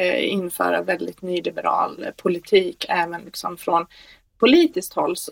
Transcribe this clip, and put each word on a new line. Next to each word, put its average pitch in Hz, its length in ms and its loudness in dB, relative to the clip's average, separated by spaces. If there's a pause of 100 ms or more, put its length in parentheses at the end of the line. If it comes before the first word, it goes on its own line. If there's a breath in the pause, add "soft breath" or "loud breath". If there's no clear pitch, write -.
(260)
införa 180 560 -2
väldigt 180 400 -6
nyliberal 170 840 -4 (100)
politik, 180 720 0
även, 170 320 -2
liksom, 175 360 -10
från 170 300 0 (520 loud breath)
politiskt 311 560 4
håll 151 180 0
s-, - 200 -10